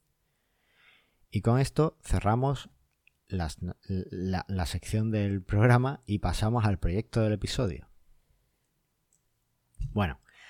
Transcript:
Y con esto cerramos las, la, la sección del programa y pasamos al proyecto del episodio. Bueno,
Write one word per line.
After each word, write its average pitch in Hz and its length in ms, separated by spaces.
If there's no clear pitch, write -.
Y 104 100
con 120 200
esto 151 420
cerramos 120 640
las, 85 280
la, 92 580
la 92 200
sección 110 440
del 101 320
programa 123 640
y 104 140
pasamos 107 480
al 101 120
proyecto 104 440
del 107 100
episodio. 101 560
Bueno, 98 280